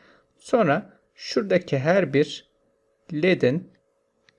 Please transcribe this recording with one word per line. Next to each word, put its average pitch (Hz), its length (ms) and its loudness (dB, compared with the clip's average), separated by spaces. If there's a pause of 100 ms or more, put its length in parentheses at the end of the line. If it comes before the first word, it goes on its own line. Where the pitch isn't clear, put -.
(380)
Sonra 190 600 -2 (160)
şuradaki 185 640 -2
her 160 340 0
bir - 420 -2 (580)
led'in 151 580 0 (680)